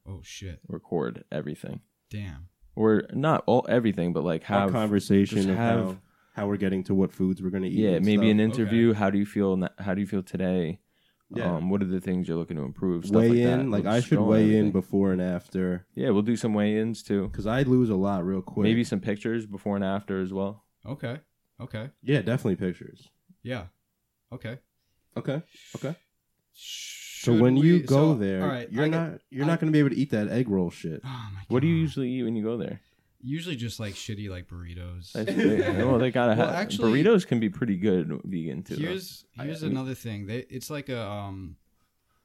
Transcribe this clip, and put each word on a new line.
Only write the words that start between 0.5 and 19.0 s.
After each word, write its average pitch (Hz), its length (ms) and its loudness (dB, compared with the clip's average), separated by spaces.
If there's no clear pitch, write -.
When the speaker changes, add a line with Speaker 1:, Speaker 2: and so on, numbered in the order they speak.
Speaker 2:
Record 73 640 -4
everything. - 520 -8
Speaker 1:
Damn. 87 380 -12
Speaker 2:
Or 110 360 4
not 143 360 2
all, 120 200 4
everything, 101 460 2
but, 78 100 0
like, 80 260 -2
Speaker 3:
Our 101 120 4
Speaker 2:
have, 98 100 2
Speaker 3:
conversation 101 680 2
Speaker 2:
just 95 100 2
Speaker 3:
of 92 80 2
Speaker 2:
have 117 280 2
Speaker 3:
how, 95 120 -6
how 104 120 -4
we're 101 100 -2
getting 95 280 -2
to 98 100 0
what 95 160 2
foods 92 320 -2
we're 92 60 -2
gonna 92 180 -4
eat 87 120 -4
Speaker 2:
Yeah, 107 180 4
Speaker 3:
and 90 80 2
Speaker 2:
maybe 107 260 4
an 107 60 4
Speaker 3:
stuff. 110 220 2
Speaker 2:
interview. 113 320 4
Speaker 1:
Okay. 107 80 0
Speaker 2:
How 98 100 2
do 101 80 0
you 101 80 0
feel 98 360 0
n-, - 160 -2
how 98 160 -4
do 98 60 -2
you 98 80 -2
feel 95 160 -4
today? 92 560 -2
Speaker 3:
Yeah. 95 200 -2
Speaker 2:
Um, 87 160 -2
what 101 100 0
are 98 40 -2
the 92 160 -2
things 90 260 -2
you're 82 100 -2
looking 82 200 -6
to 71 60 -4
improve? 85 440 -4
Stuff 107 140 4
Speaker 3:
Weigh 117 80 6
Speaker 2:
like 120 100 6
Speaker 3:
in, 123 200 4
Speaker 2:
that. 135 120 0
Speaker 3:
like, 104 140 0
Speaker 2:
We'll 101 80 0
Speaker 3:
I 120 40 2
Speaker 2:
just 123 120 0
Speaker 3:
should 160 80 4
Speaker 2:
film 107 100 4
Speaker 3:
weigh 110 160 6
in 107 60 6
Speaker 2:
everything. 107 220 4
Speaker 3:
before 95 420 2
and 92 80 -2
after. 90 760 -4
Speaker 2:
Yeah, 131 160 0
we'll 101 100 4
do 113 140 2
some 107 180 -2
weigh-ins, 107 480 0
too. 101 320 -2
Speaker 3:
'Cause 98 140 -6
I 127 160 2
lose 127 260 4
a 101 60 2
lot 95 280 0
real 95 200 -2
quick. - 200 -4
Speaker 2:
Maybe 113 200 4
some 104 160 -2
pictures 110 480 -4